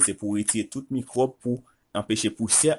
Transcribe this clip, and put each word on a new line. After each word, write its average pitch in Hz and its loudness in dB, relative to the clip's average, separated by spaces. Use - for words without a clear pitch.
se 101 2
pou 104 -4
retire 107 -2
tout 135 -10
mikwòb, 127 -2
pou 123 -4
anpeche 107 0
pousyè 151 2